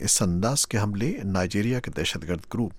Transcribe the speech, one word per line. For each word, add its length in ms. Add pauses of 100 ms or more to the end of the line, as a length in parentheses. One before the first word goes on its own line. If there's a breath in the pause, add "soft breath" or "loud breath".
اس 200
انداز 460
کے 100
حملے 360 (100)
نائجیریا 560
کے 120
دہشت 380
گرد 240
گروپ 260